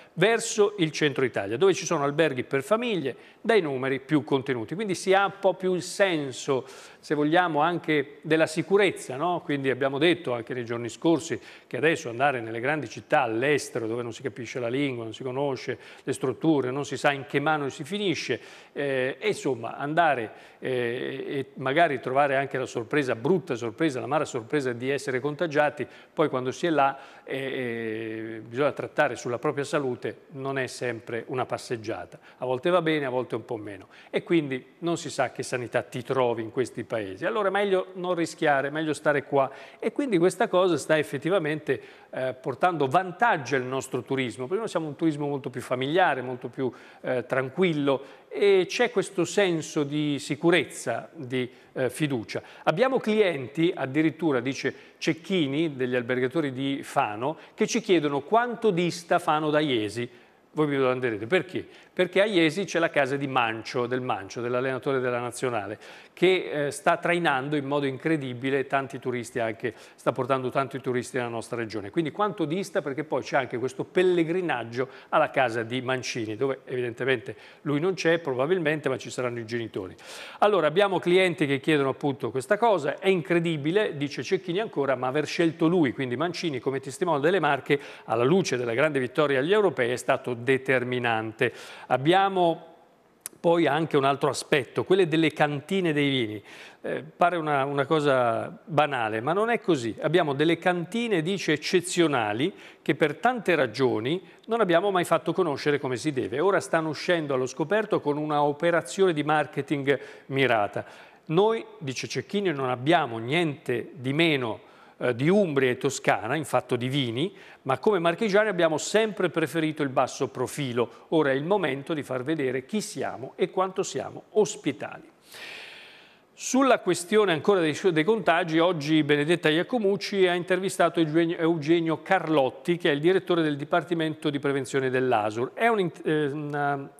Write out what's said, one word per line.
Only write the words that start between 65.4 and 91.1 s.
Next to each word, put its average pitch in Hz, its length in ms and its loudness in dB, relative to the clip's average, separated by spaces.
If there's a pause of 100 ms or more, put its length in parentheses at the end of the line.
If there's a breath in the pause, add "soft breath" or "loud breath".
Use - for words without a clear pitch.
che, 151 560 0
eh, 143 40 -4
sta 165 260 2
trainando 151 580 0
in 139 100 -2
modo 143 200 -2
incredibile 135 800 -2
tanti 135 340 -2
turisti, 123 400 -6
anche, 113 360 -4 (200 loud breath)
sta - 160 0
portando 127 380 -2
tanti 135 300 -2
turisti 123 380 -4
nella 120 120 -2
nostra 117 280 -8
regione. 104 340 -6
Quindi 160 200 -2
quanto 202 340 -2
dista? 190 360 -4
Perché 143 220 -6
poi 143 180 -4
c'è - 160 -2
anche 127 220 -2
questo 131 240 -4
pellegrinaggio 160 1080 0 (200 loud breath)
alla 151 200 4
casa 120 320 2
di 120 200 -4
Mancini, 120 540 -4
dove 131 300 -2
evidentemente 123 720 -4 (260 loud breath)
lui 143 180 -2
non 185 140 0
c'è, 165 240 2
probabilmente, 147 720 0
ma 127 80 0
ci 117 140 -12
saranno 120 280 -4
i 113 60 -8
genitori. 110 500 -6 (440 loud breath)
Allora, 202 260 4
abbiamo 180 340 2
clienti 175 460 2
che 135 140 0
chiedono 143 300 2
appunto 131 420 -4
questa 135 260 0
cosa, 180 400 2
è 196 100 -2
incredibile, 170 920 0
dice 143 260 -6
Cecchini 180 360 -2
ancora, 139 360 -2
ma 127 120 -2
aver 143 200 0
scelto 165 400 2
lui, 165 260 4
quindi 123 220 -4
Mancini, 160 440 -4
come 135 200 -2
testimone 151 400 -2
delle 175 200 2
Marche, 143 400 2 (260 loud breath)
alla 113 180 2
luce 151 340 4
della 117 160 -2
grande 143 260 2
vittoria 139 400 0
agli 160 140 0
europei, 143 380 2
è 127 40 0
stato 123 380 -2
determinante. 120 1200 0 (340 loud breath)